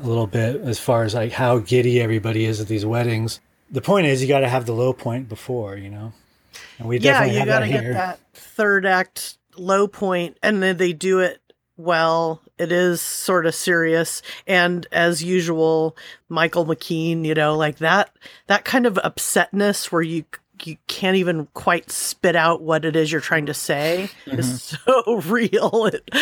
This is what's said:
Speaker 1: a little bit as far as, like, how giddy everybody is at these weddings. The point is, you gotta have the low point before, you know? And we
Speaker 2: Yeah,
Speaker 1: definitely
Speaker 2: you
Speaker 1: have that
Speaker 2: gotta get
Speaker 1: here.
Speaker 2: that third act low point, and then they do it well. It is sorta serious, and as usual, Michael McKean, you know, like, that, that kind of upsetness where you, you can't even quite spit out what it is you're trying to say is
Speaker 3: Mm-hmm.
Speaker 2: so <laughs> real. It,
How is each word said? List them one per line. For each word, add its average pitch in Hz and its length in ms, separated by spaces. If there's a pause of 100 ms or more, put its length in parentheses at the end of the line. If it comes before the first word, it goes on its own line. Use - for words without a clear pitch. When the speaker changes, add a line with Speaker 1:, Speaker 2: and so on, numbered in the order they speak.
Speaker 1:
a 139 60
little 117 220
bit 117 320
as 127 180
far 117 240
as, 107 120
like, 120 180
how 123 260
giddy 120 420
everybody 110 440
is 110 160
at 107 80
these 107 180
weddings. 113 540 (320)
The 131 100
point 196 240
is, 135 160
you 135 60
gotta 135 200
have 123 180
the 117 60
low 123 200
point 123 360
before, 107 480
you 101 140
know? 107 220 (680)
And 117 100
we 120 100
Speaker 2:
Yeah, 277 140
Speaker 1:
definitely 262 220
Speaker 2:
you - 60
Speaker 1:
have - 80
that - 120
Speaker 2:
gotta 110 120
get - 100
Speaker 1:
here. 123 120
Speaker 2:
that - 240 (160)
third 202 520
act 185 500 (200)
low 190 320
point, 180 540
and 202 200
then 185 140
they 180 160
do 185 260
it 180 220 (360)
well. 165 640 (160)
It 170 140
is 175 300
sorta 170 500
serious, 165 720 (240)
and 175 460
as 170 300
usual, 160 760 (320)
Michael 165 360
McKean, 165 600
you 156 100
know, 151 220
like, 156 220
that, 180 320 (360)
that 202 180
kind 247 220
of 220 80
upsetness 202 960
where 165 100
you, 160 220 (400)
you 160 120 (100)
can't 190 300
even 170 380
quite - 360
spit - 460
out 165 260
what 156 220
it 156 120
is 156 160
you're 160 80
trying 151 260
to 151 80
say 165 560 (160)
is 127 500 (100)
Speaker 3:
Mm-hmm. - 40
Speaker 2:
so 233 300
<laughs> 156 100
real. 214 560
It, - 220 (140)